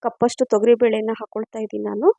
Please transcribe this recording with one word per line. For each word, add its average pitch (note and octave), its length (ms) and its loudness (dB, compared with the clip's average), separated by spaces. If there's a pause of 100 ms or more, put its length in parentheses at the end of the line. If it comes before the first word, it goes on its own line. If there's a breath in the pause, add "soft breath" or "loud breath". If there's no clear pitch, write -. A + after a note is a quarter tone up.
ಕಪ್ಪಷ್ಟು - 460 0
ತೊಗರಿ A3 300 4
ಬೇಳೆನ A3 380 0
ಹಾಕೊಳ್ತಾ A3 440 -10
ಇದ್ದೀನಿ G#3 240 -8
ನಾನು. G#3 320 0